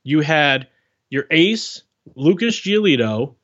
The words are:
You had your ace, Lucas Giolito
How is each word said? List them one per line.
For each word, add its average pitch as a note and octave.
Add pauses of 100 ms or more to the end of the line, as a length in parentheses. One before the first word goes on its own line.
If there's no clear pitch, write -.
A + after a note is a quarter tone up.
You D3
had C#3+ (420)
your C#3
ace, F#3+ (320)
Lucas F#3+
Giolito C#3